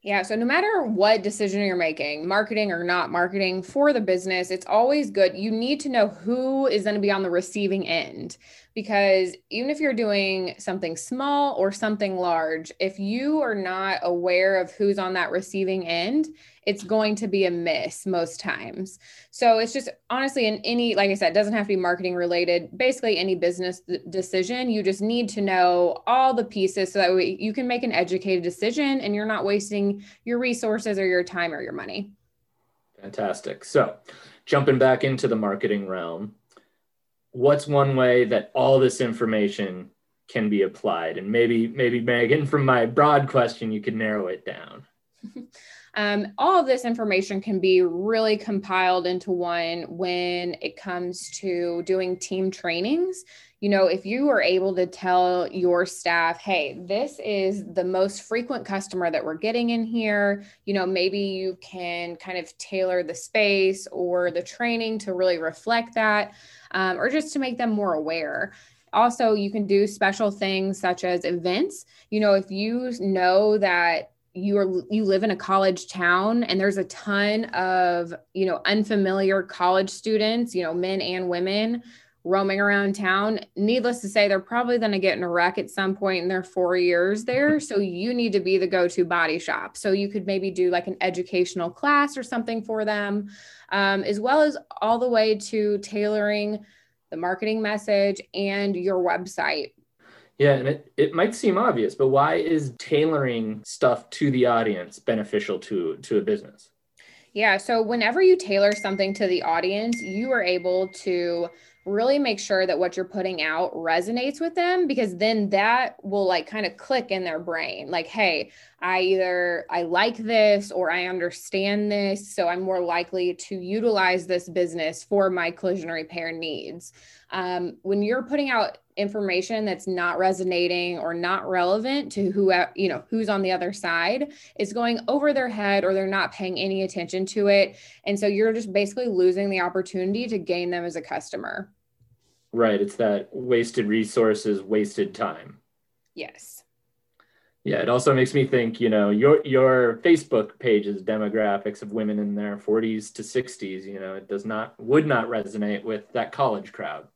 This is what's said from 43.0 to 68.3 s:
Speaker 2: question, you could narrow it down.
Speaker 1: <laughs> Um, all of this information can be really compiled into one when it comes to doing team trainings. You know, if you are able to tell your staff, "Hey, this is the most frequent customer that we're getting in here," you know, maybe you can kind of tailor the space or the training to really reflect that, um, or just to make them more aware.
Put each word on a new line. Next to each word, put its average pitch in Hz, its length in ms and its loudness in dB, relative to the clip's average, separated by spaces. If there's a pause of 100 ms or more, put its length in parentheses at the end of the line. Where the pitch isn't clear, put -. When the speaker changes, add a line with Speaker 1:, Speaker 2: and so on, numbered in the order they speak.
Speaker 2:
question, 117 420 0
you 107 120 -4
could 110 140 -4
narrow 107 320 -2
it - 180 -8
down. - 400 -12 (480)
Speaker 1:
<laughs> - 0 - (600)
Um, 208 420 0
all 370 200 4
of 302 80 2
this 254 180 0
information 208 560 0
can 196 200 -2
be 185 200 6
really 214 560 2
compiled 185 720 0
into 180 240 -4
one 170 540 -2
when 175 760 -4
it - 160 -8
comes 180 600 -8
to 175 460 -4
doing 185 340 -2
team 190 320 -4
trainings. 240 720 -2 (380)
You 202 80 -2
know, 190 180 4
if 185 180 0
you 254 240 0
are 233 140 4
able 185 320 2
to 180 120 2
tell 180 680 2
your 180 340 2
staff, 170 540 0
"Hey, 156 440 -2
this 226 400 -4
is 196 400 -2 (100)
the 180 100 0
most 190 380 0
frequent 240 440 -6
customer 196 420 -4
that 160 160 -2
we're 156 120 -6
getting 233 340 -2
in 233 140 0
here," 208 580 0 (220)
you 202 100 -4
know, 190 100 0
maybe 190 360 0
you 190 420 -4
can 175 540 -8
kind 180 220 -8
of - 200 -10
tailor 185 460 -2
the 165 100 -8
space 190 800 2
or 180 400 0
the 170 100 -4
training 226 560 -4
to 202 160 -6
really 180 240 2
reflect 233 560 -2
that, 208 380 2 (400)
um, 185 260 0
or 240 100 0
just 302 260 -2
to 294 40 -2
make 254 180 -2
them 240 140 -2
more 202 240 0
aware. 156 580 -4 (400)